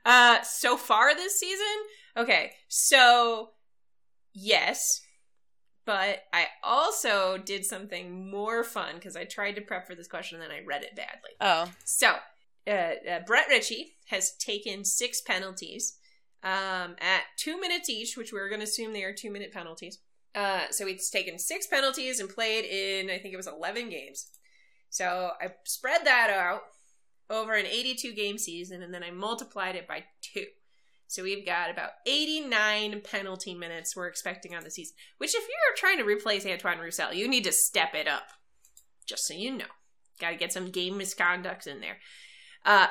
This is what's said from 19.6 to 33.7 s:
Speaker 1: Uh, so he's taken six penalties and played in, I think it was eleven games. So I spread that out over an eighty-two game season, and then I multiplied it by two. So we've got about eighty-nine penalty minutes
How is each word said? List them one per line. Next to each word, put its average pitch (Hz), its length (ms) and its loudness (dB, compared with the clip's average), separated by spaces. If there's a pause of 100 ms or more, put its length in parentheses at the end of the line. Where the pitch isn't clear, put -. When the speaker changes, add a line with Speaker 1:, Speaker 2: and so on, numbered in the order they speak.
Speaker 1:
Uh, 196 340 0
so 202 160 -4
he's 190 240 -6
taken 175 280 -2
six - 280 -4
penalties 262 540 0
and 190 100 -6
played 220 340 -2
in, 196 460 -2
I 185 80 -4
think 185 160 -12
it 185 40 -8
was 185 100 -10
eleven 165 420 -6
games. 139 400 -12 (580)
So 180 520 -2
I 185 140 -8 (100)
spread 302 420 0
that 240 240 6
out 190 320 0 (680)
over 220 260 -2
an 208 100 2
eighty-two 240 480 -4
game 208 260 -4
season, 180 440 -8
and 180 100 -12
then 175 120 -10
I 175 80 -10
multiplied 196 640 -6
it 170 100 -10
by 156 160 -10 (180)
two. - 260 -10 (600)
So - 160 -8
we've 196 240 -6
got 175 240 -2
about 175 200 -8 (140)
eighty-nine 226 1000 0
penalty 190 520 -8
minutes 170 400 -8